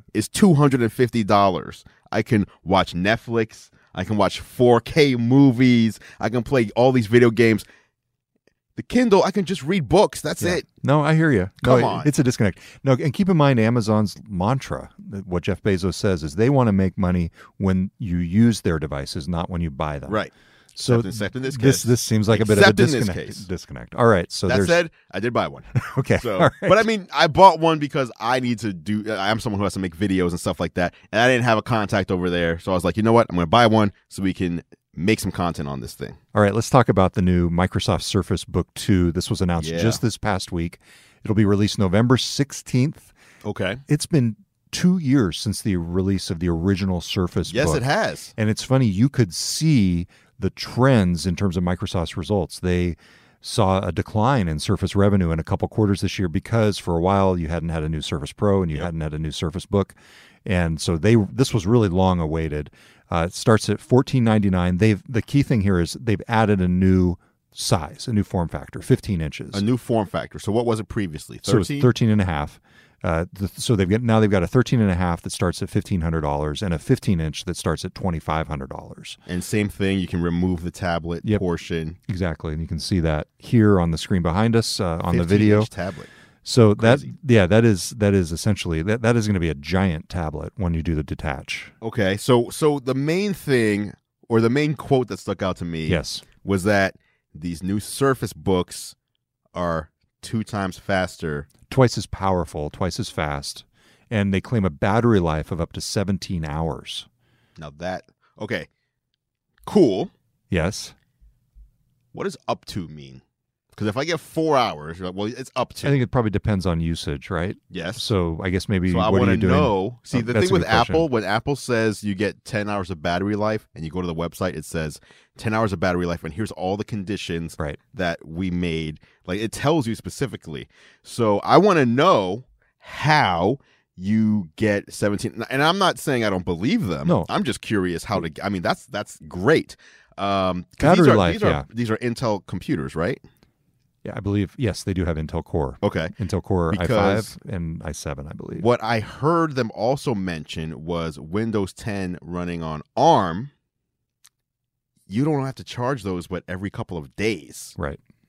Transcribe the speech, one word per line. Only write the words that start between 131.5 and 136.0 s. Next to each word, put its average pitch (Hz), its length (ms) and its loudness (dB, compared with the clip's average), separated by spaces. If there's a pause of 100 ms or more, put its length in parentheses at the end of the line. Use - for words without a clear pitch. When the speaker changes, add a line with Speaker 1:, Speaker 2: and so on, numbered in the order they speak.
Speaker 1:
wanna 175 280 6
know 120 600 2 (340)
how 117 800 0 (360)
you 107 640 0
get 104 340 -2
seventeen. 104 580 -4
And 135 140 -2
I'm 170 140 2
not 175 220 0
saying 123 260 -2